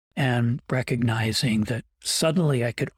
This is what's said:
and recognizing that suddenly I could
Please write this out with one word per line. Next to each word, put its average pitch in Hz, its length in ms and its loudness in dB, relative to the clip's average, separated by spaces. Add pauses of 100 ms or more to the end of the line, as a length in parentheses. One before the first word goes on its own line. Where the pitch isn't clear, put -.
(140)
and 120 560 0
recognizing 113 920 0
that 110 240 -4 (180)
suddenly 156 600 2
I 117 80 -2
could - 240 -4